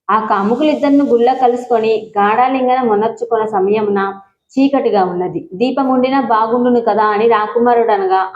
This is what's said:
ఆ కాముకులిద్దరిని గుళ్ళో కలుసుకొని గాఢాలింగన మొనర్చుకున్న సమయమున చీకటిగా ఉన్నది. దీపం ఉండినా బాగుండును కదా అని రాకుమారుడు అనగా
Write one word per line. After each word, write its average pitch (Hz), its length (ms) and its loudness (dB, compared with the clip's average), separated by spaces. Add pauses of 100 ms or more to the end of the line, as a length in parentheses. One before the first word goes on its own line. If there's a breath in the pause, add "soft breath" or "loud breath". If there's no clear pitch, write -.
ఆ 220 160 0
కాముకులిద్దరిని 277 760 0
గుళ్ళో 240 320 2
కలుసుకొని 233 840 -2
గాఢాలింగన 254 640 0
మొనర్చుకున్న 226 640 -2
సమయమున 202 760 -2 (380 loud breath)
చీకటిగా 233 460 2
ఉన్నది. 175 480 -6
దీపం 262 360 -2
ఉండినా 262 320 2
బాగుండును 233 600 0
కదా 214 220 0
అని 214 240 0
రాకుమారుడు 233 640 2
అనగా 190 440 0